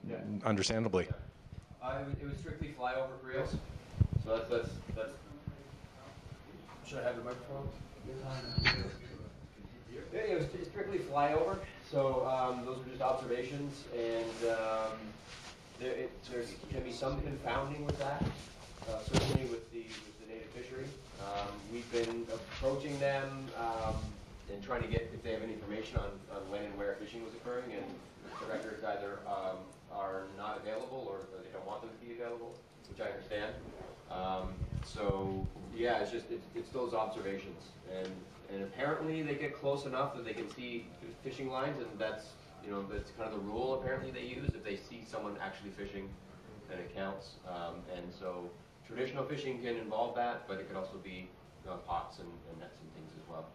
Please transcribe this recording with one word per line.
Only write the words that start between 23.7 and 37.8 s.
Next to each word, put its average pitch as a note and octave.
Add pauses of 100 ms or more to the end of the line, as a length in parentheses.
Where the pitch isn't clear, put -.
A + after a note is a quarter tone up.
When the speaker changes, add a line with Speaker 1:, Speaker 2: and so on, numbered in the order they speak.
Speaker 1:
and G2+
trying A#2+
to A2
get A2+
if G#2+
they A#2
have A2
any A2
information G#2+
on, G#2 (260)
on G2
when G#2
and G2+
where G2+
fishing G#2+
was A2+
occurring, B2
and B2 (560)
the A2
records G#2+
either, G2+
um, F#2+ (360)
are F#2+ (140)
not G2+
available A#2
or, G2
or F#2
they F#2+
don't F#2+
want A#2
them A2+
to G#2+
be A#2
available, A#2 (360)
which G2+
I G#2
understand. G#2 (580)
Um, F#2 (320)
so - (300)
yeah, A#2
it's -
just, A#2
it's, - (100)
it's A#2
those B2
observations, G2 (320)